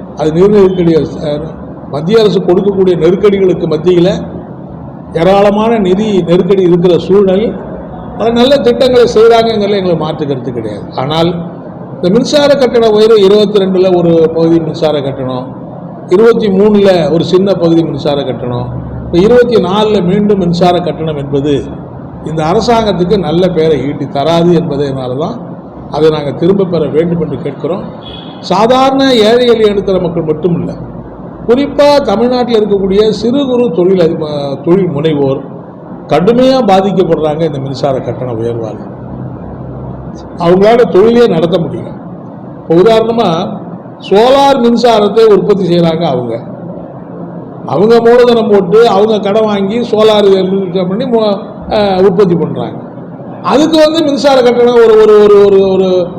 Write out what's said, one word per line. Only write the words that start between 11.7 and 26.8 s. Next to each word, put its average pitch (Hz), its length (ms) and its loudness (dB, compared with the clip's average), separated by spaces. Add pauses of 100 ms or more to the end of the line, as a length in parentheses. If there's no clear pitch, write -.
இந்த 180 140 -2
மின்சார 277 440 2
கட்டண 233 360 2
உயர்வு 214 320 4
இருபத்தி 208 380 4
ரெண்டுல 185 360 2
ஒரு 170 400 2
பகுதி 165 240 2
மின்சார 151 420 -2
கட்டணம், 131 540 -8 (540)
இருபத்தி 220 380 4
மூணுல 190 680 2
ஒரு 165 100 0
சின்ன 190 300 2
பகுதி 165 300 2
மின்சார 143 400 -4
கட்டணம், 123 600 -8 (200)
இப்ப 175 140 0
இருபத்தி 233 360 4
நாலுல 202 480 0
மீண்டும் 202 340 0
மின்சார 175 420 0
கட்டணம் 156 380 -6
என்பது 139 460 -2 (640)
இந்த 160 180 -4
அரசாங்கத்துக்கு 208 760 0
நல்ல 165 280 0
பெயரை 156 400 0
ஈட்டி 143 200 -6
தராது 165 460 2
என்பதனால 139 640 -2
தான் 202 240 -6 (500)
அதை 156 180 2
நாங்க 147 220 -2
திரும்ப 190 320 0
பெற 165 240 -2